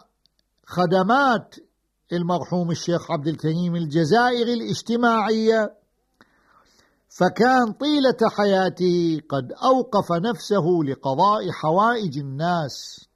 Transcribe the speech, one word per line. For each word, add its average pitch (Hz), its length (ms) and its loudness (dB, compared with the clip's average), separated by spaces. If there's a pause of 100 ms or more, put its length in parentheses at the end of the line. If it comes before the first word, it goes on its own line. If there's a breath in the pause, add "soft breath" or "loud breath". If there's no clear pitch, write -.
(680)
خدمات 190 880 0 (580)
المرحوم 175 580 -2
الشيخ 170 400 -4
عبد 156 180 -4
الكريم 170 480 -2
الجزائري 220 800 2
الاجتماعية، 220 1200 0 (1300 soft breath)
فكان 226 640 2
طيلة 262 640 2
حياته 175 920 2
قد 135 240 -4
أوقف 247 600 0
نفسه 196 520 -2 (200)
لقضاء 160 680 0
حوائج 185 680 0
الناس، 147 960 -6